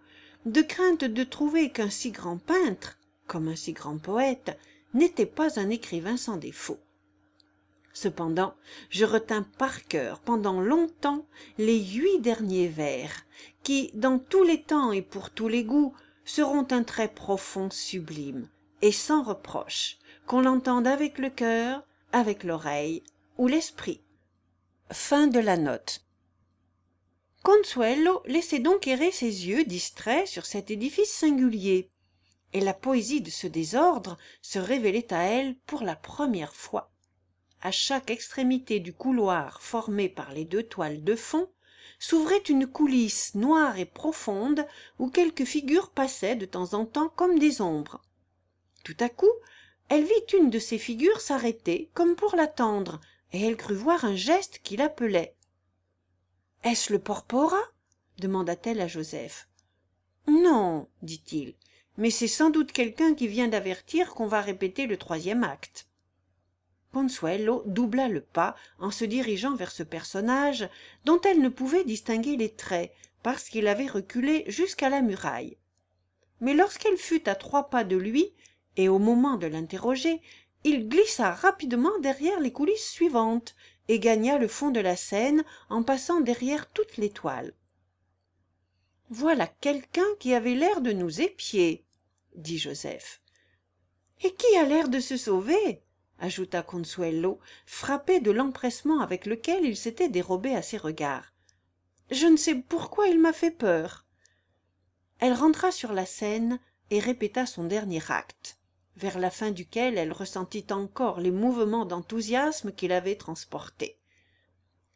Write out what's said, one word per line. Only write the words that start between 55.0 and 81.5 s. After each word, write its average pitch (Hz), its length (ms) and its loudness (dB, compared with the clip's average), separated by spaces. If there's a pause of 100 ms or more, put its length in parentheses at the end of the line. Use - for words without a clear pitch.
Est-ce 226 280 0
le 202 60 4
porpora ? » 285 640 0 (560)
demanda-t-elle 190 640 -2
à 175 80 -2
Joseph. « 156 600 -10 (800)
Non, 254 600 4 (140)
dit-il, 156 520 -10 (420)
mais 220 140 2
c'est 220 180 0
sans 311 220 4
doute 302 220 2
quelqu'un 277 420 2
qui 240 140 -2
vient 233 200 0
d'avertir 214 640 -2
qu'on 226 120 -4
va 208 140 0
répéter 196 460 -4
le 208 100 -4
troisième 180 480 -4
acte. » - 440 -10 (1040)
Consuelo 220 720 -2
doubla 240 420 0
le 170 140 -4
pas - 340 -2 (220)
en 196 120 -6
se 226 140 -6
dirigeant 226 500 -2
vers 185 160 -8
ce - 120 -8
personnage 220 840 -2 (360)
dont 339 160 4
elle 370 220 6
ne 254 80 4
pouvait 269 340 0
distinguer 233 520 -2
les 220 120 0
traits 175 420 -4 (320)
parce - 280 -4
qu'il 208 180 2
avait 214 180 0
reculé 254 640 -2
jusqu'à 294 400 0
la 277 140 0
muraille. 139 560 -4 (800)
Mais 262 140 0
lorsqu'elle 392 420 2
fut 330 320 -2
à 196 60 2
trois 277 300 -2
pas 247 200 0
de 185 120 0
lui, 233 360 0 (460)
et 190 100 6
au 190 100 6
moment 240 380 4
de 170 100 -4
l'interroger, 233 760 -2 (420)
il 269 240 2
glissa 262 440 4
rapidement 311 680 2